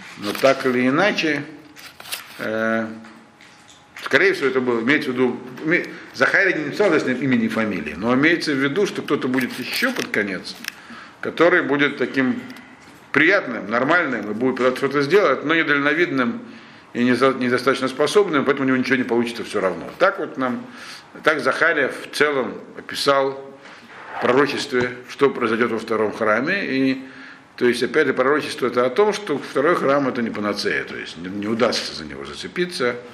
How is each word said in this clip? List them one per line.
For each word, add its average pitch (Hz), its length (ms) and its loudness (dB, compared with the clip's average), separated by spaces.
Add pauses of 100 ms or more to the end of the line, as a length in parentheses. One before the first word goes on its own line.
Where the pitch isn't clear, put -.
(180)
Но 104 140 -6
так 135 340 2
или 123 220 2
иначе, 151 560 0 (920)
э, 113 480 -2 (1160)
скорее 170 320 4
всего, 139 140 0
это 131 120 0
было, 120 200 0
имеется 135 300 0
в 123 40 -2
виду, 123 260 0 (240)
име-, 165 220 0 (260)
Захария 165 400 2
не 151 140 -2
написал 185 320 2
здесь 127 200 -2
имени 123 280 2
и - 20 2
фамилии, 95 480 -4
но 113 180 0
имеется 156 380 2
в 139 40 0
виду, 139 280 0
что 147 160 -4
кто-то 143 280 -2
будет 127 300 -2
еще 233 340 -4
под - 160 -4
конец, - 460 -4 (680)
который 170 400 4
будет 139 340 0
таким 127 460 0 (760)
приятным, 135 540 2
нормальным 127 600 0
и 104 40 -4
будет 127 220 0
пытаться 127 200 2
что-то 139 240 0
сделать, 143 420 4
но 151 120 0
недальновидным 143 880 2 (500)
и 120 100 0
не 123 120 4
за-, 131 180 4
недостаточно 127 560 0
способным, 151 560 2
поэтому 139 200 2
у 131 40 2
него 131 80 4
ничего 127 200 2
не 123 80 2
получится 117 380 0
все 101 180 -4
равно. 90 380 -2
Так 185 200 4
вот - 180 -8
нам, 123 300 -4 (560)
так 151 180 2
Захария 139 480 2
в - 260 -10
целом 135 380 2 (240)
описал 135 640 0 (760)
в - 20 -6
пророчестве, 123 800 2 (100)
что 139 220 2
произойдет 117 400 0
во 113 80 -2
втором 107 340 0
храме. 131 540 0
И, 131 380 0 (520)
то 123 100 2
есть, 120 160 2
опять 131 240 2
же, 131 60 0
пророчество 135 540 0
это 123 180 2
о 131 60 2
том, 202 240 2
что 151 240 -4
второй 151 380 0
храм 139 320 2
это 120 120 -4
не 113 80 -2
панацея, 104 560 -2
то 65 100 -12
есть - 220 -12
не, 87 140 -10
не 101 160 -6
удастся 113 480 0
за 80 100 -12
него 71 220 -12
зацепиться, 123 680 -4 (180)